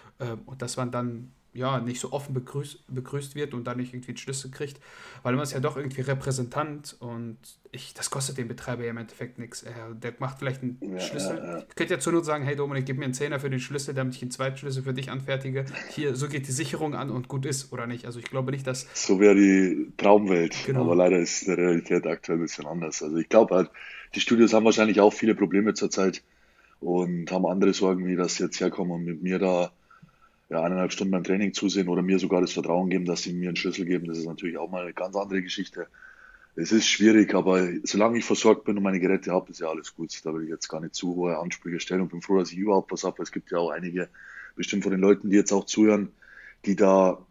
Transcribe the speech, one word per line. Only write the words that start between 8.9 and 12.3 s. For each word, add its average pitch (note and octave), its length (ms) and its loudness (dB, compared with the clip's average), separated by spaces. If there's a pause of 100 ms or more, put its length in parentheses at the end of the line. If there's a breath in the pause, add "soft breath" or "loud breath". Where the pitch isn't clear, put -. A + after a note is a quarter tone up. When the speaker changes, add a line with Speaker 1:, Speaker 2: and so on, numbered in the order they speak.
Speaker 1:
im A#2 80 -8
Endeffekt A#2 400 -12
nix. - 260 -12
Äh, A#2 60 -14 (300)
der A#2+ 200 -8
macht C3+ 180 -6
vielleicht C3 240 -6
einen B2 160 -6 (140)
Speaker 2:
Ja, F2+ 80 -6
Speaker 1:
Schlüssel. - 380 -4
Speaker 2:
ja, - 60 -12
ja. E3+ 140 -8 (100)
Speaker 1:
Ich - 60 -20
könnte F3 200 -2
ja E3+ 60 -2
zur E3+ 120 -2
Not E3 140 2
sagen, D3+ 180 -2